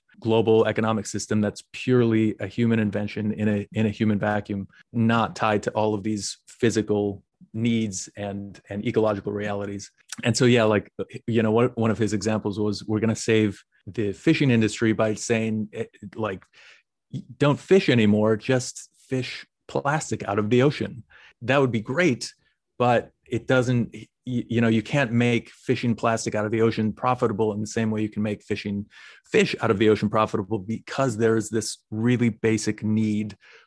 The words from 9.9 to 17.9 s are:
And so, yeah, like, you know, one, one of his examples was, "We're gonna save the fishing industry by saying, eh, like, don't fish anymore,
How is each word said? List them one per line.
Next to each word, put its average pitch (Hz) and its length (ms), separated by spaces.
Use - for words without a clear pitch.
And - 120
so, 131 100
yeah, 120 180
like, 107 280
you 113 160
know, 113 80
one, 117 240
one 113 160
of 104 80
his 107 140
examples 107 460
was, 104 240
"We're 107 160
gonna 110 160
save 107 480
the 101 280
fishing 156 360
industry 113 440
by 110 200
saying, 110 580
eh, 113 140
like, 104 280
don't 143 220
fish 190 300
anymore, 107 480